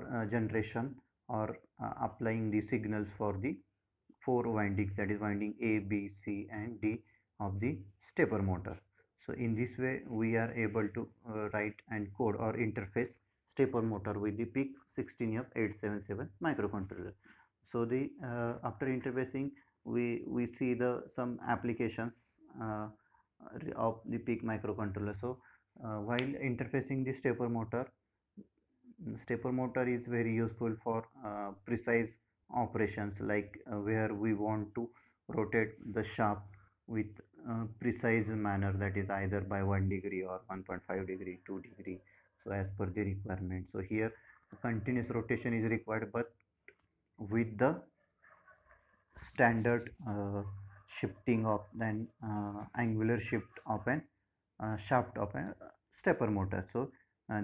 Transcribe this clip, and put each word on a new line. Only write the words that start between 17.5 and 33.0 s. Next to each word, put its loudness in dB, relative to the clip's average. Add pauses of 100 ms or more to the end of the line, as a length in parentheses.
So 0
the, 0 (120)
uh, -2 (100)
after -2
interfacing -2 (340)
we, 0
we 0
see 0
the 2
some -4
applications, -2 (200)
uh, -2 (880)
of 2
the -2
peak 0
microcontroller. -2
So, -4 (440)
uh, -4
while 0
interfacing 0
the 0
stepper 0
motor, -2 (1200)
stepper -2
motor 2
is 0
very 2
useful 0
for, -2 (180)
uh, -6 (120)
precise 2 (340)
operations, 0